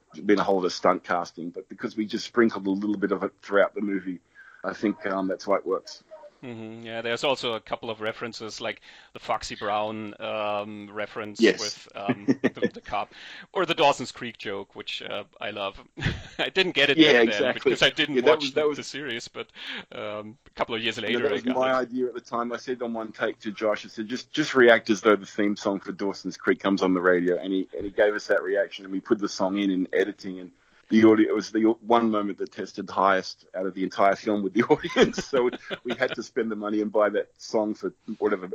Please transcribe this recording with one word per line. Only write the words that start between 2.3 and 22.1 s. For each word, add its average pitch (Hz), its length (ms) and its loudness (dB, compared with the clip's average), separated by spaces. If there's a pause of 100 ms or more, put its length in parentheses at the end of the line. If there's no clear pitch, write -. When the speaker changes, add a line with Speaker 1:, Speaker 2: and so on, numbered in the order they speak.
Speaker 1:
a 98 60 0
little 104 260 -2
bit 95 140 -2
of 95 120 -2
it 98 100 -6 (100)
throughout 98 320 2
the 101 60 -8
movie, 95 380 -4 (460)
I 95 80 -6
think, 104 340 -4
um, 95 200 -2
that's 92 180 -6
why 98 120 0
it - 80 -8
works. - 380 -6 (380)
Speaker 2:
Mm-hmm. 113 440 -14
Yeah, 113 160 -8
there's 117 220 -2
also 131 300 0
a 110 80 -6
couple - 280 -8
of 110 120 -10
references, 110 580 -8
like 110 220 -8 (320)
the - 60 -18
Foxy - 360 -6
Brown, 107 640 -4
um, 104 720 -4
reference 104 500 -8
Speaker 1:
Yes. 107 180 6
Speaker 2:
with, - 360 -10
um, 101 340 -2 (240)
the, - 160 -4
Speaker 1:
<laughs> - 40 -12
Speaker 2:
the 233 80 -16
cop, - 320 -6 (400)
or 185 120 0
the 160 80 -2
Dawson's 143 400 2
Creek 120 240 -12
joke, 98 380 -10
which, - 260 -10
uh, 101 220 -8 (160)
I 107 120 -8
love. 101 300 -6 (160)
<laughs> - 420 -6
I 139 100 0
didn't 185 260 0
get 139 140 4
it 139 80 4
Speaker 1:
Yeah, 151 140 8
Speaker 2:
back 131 40 8
then 117 120 6
Speaker 1:
exactly. 117 440 2
Speaker 2:
because 120 100 -2
I 139 80 6
didn't 143 260 0
Speaker 1:
Yeah, 123 60 4
that 127 80 6
Speaker 2:
watch 156 120 4
Speaker 1:
was, 135 120 -4
Speaker 2:
the, 147 80 2
Speaker 1:
that 151 80 2
was 143 80 -2
Speaker 2:
the 123 60 -8
series, 135 440 -8
but, 117 200 -12 (460)
um, 107 520 -10
a - 100 -20
couple 117 200 -2
of 113 60 -4
years 113 160 -2
Speaker 1:
Yeah, 117 100 -6
Speaker 2:
later 117 160 0
Speaker 1:
that 139 80 0
Speaker 2:
I - 20 2
Speaker 1:
was 123 100 -2
Speaker 2:
got 127 120 -2
Speaker 1:
my 127 160 2
Speaker 2:
it. 131 100 2
Speaker 1:
idea 123 260 -2
at 117 60 -8